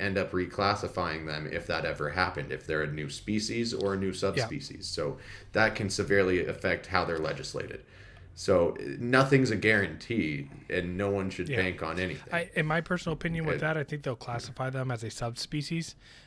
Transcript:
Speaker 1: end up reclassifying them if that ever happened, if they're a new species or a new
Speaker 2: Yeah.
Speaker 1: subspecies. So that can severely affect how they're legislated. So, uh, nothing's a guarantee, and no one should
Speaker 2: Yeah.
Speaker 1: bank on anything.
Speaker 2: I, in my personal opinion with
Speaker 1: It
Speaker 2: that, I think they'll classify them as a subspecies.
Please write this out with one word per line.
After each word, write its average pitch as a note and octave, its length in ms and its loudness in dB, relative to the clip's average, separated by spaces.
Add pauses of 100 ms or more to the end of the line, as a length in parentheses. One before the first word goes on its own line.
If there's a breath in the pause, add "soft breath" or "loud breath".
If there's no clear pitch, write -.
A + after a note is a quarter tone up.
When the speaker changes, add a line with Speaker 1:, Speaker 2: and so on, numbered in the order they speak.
Speaker 1:
end F#2+ 180 0
up F#2 140 0
reclassifying F2+ 960 0
them D2+ 260 -4
if E2+ 140 -4
that D#2+ 180 0
ever D2 260 -2
happened, E2+ 420 0
if D2+ 140 -8
they're D#2 160 0
a D2 80 -2
new D2 200 -6
species A2+ 640 -2
or G2 200 0
a - 40 0
new F#2+ 100 0
Speaker 2:
Yeah. F2+ 60 -2
Speaker 1:
subspecies. F#2+ 720 -4
So C#2+ 320 -4 (340 loud breath)
that A2 220 4
can G2+ 160 -2
severely F#2 560 4
affect F2 400 0
how F2+ 180 4
they're E2 140 -2
legislated. D2+ 640 -4 (520 loud breath)
So, F2 360 6 (100)
uh, - 20 -8 (160)
nothing's C3 540 6
a G#2+ 40 0
guarantee, F2 920 2 (200)
and F2+ 280 -2
no G2+ 140 0
one F#2+ 200 0
should E2 180 -6
Speaker 2:
Yeah. B2+ 100 0
Speaker 1:
bank F2+ 260 0
on E2 160 -2
anything. - 340 -4
Speaker 2:
I, E3+ 220 -2
in D#3 100 2
my D#3+ 140 2
personal E3+ 320 -2
opinion E3 320 -2
with D3+ 120 0
Speaker 1:
It D3 40 -2
Speaker 2:
that, D#3 160 0
I D3 80 -2
think D3 180 -8
they'll B2 140 -2
classify B2+ 540 -6
them C3 200 -2
as A2+ 140 -4
a A2 60 -6
subspecies. D3 840 -4 (320 loud breath)